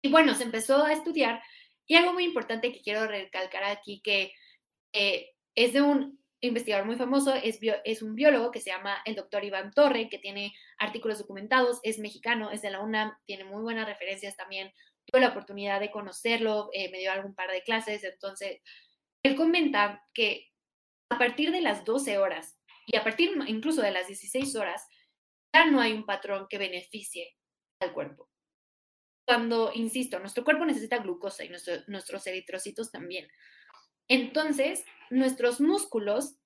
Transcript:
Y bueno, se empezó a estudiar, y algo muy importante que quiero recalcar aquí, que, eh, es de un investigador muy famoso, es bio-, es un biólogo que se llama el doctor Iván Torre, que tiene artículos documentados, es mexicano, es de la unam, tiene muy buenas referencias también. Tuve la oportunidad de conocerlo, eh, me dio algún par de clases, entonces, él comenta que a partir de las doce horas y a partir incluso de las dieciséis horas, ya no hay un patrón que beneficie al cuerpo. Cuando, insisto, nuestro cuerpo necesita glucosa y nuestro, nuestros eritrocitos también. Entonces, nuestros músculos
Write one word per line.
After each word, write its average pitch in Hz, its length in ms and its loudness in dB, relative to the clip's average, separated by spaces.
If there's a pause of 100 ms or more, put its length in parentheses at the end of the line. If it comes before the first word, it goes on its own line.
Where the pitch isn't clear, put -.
Y 277 80 4
bueno, 311 240 8
se 254 80 -2
empezó 233 400 2
a 302 100 4
estudiar, 302 480 0 (460)
y 311 80 4
algo 349 180 8
muy 359 120 0
importante 240 480 -2
que - 80 -18
quiero 214 260 -2
recalcar 185 560 -6
aquí, 202 400 -6
que, 196 300 0 (600)
eh, 202 400 0 (220)
es 240 180 4
de 277 80 6
un 285 420 2 (180)
investigador 220 440 0
muy 226 100 -2
famoso, 269 380 2
es 226 260 -2
bio-, 214 240 0
es 220 200 -4
un 220 100 -8
biólogo 240 380 4
que 220 100 -8
se - 80 -8
llama 190 360 -4
el 214 100 -6
doctor 196 280 -4
Iván 196 280 -6
Torre, 254 380 4
que 196 100 -10
tiene 202 340 -8 (240)
artículos 214 400 -4
documentados, 240 640 0
es 220 160 -2
mexicano, 214 540 -4
es 214 100 -8
de 202 80 -4
la 196 120 -6
unam, 214 320 -2 (120)
tiene 190 200 -12
muy 202 180 -10
buenas 226 240 -4
referencias 196 500 -10
también. 190 340 -12 (360)
Tuve 254 140 4
la 247 80 6
oportunidad 202 500 -4
de 202 120 -4
conocerlo, 214 840 -2
eh, 190 180 -6
me 185 60 -12
dio 190 140 -2
algún 196 240 -6
par 185 160 -6
de 185 100 -4
clases, 220 420 -2
entonces, 190 580 -10 (640)
él 277 120 4
comenta 294 680 2 (120)
que - 380 -2 (600)
a 240 80 -2
partir 269 320 2
de 359 100 0
las 202 220 0
doce 226 340 0
horas 180 400 -2 (300)
y 226 80 0
a 214 80 2
partir 330 280 2 (160)
incluso 240 340 0
de 202 100 2
las 185 160 -2
dieciséis 262 480 -4
horas, 196 320 -4 (680)
ya 330 120 10
no 277 160 6
hay 220 120 4
un 214 120 -6
patrón 196 440 -4
que 208 80 -8
beneficie 180 800 -8 (460)
al 185 120 -4
cuerpo. - 360 -10 (1000)
Cuando, 233 460 4
insisto, 226 460 -2
nuestro 202 240 -6
cuerpo 311 220 2
necesita 233 340 -2
glucosa 190 440 -8
y 156 60 -12
nuestro, 175 260 -6 (120)
nuestros 196 400 -10
eritrocitos 190 640 -8
también. 175 360 -10 (800)
Entonces, 285 800 2 (240)
nuestros 254 520 2
músculos 269 760 0 (100)